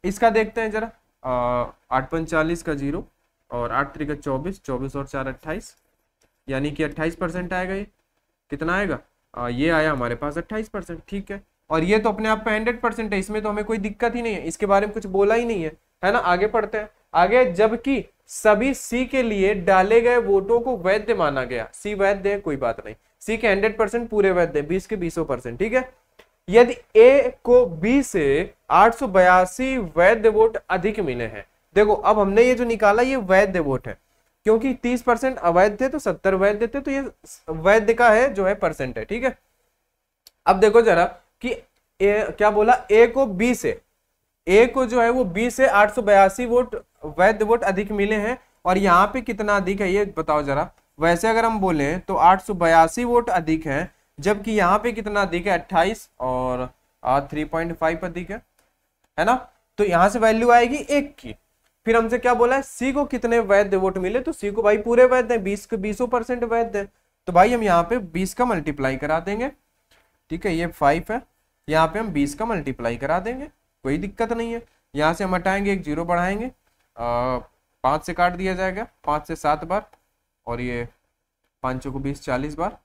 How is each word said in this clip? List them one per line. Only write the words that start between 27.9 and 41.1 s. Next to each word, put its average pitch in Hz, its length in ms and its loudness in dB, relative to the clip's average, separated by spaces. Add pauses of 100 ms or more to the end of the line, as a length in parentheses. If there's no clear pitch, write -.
से 156 500 -2 (180)
आठ 202 240 6
सौ 269 140 -6
बयासी 185 680 4 (180)
वैध 208 320 4
वोट 220 320 4
अधिक 202 420 -4
मिले 123 240 -4
हैं। 110 200 -12 (300)
देखो, 208 180 4
अब 214 260 2
हमने 202 240 4
ये 254 120 4
जो 240 100 -2
निकाला, 220 380 2
ये 262 120 0
वैध 190 440 2
वोट 135 280 -4
है, 101 100 -14 (480)
क्योंकि 226 300 2
तीस 247 280 -2
परसेंट 254 360 0
अवैध 185 420 2
थे 262 80 0
तो 294 100 -6
सत्तर 190 360 -2
वैध 208 300 0
थे, 277 140 -8
तो 277 120 -8
ये 277 100 -4 (500)
वैध 202 420 2
का 240 160 6
है, 233 240 4
जो 190 120 -2
है, 196 100 0
परसेंट 147 420 -4
है, 110 80 -8
ठीक 240 180 -6
है। 254 140 -4 (1080)
अब 190 140 4
देखो 214 240 6
जरा 175 220 4 (360)